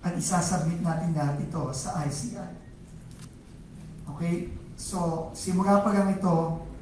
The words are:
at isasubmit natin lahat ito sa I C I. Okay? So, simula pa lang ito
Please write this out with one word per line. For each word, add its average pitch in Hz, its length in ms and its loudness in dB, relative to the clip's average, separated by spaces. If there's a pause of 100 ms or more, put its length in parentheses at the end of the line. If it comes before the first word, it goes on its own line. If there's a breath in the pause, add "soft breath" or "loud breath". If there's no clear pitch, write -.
at - 160 0
isasubmit 170 640 2
natin 160 320 2
lahat 143 240 2
ito 147 320 -4
sa 170 320 -4
I 139 80 0
C - 240 -6
I. - 160 -8 (1600)
Okay? 170 400 -2 (240)
So, 165 560 -2
simula 196 520 6
pa 202 120 4
lang 190 240 4
ito 165 480 2 (140)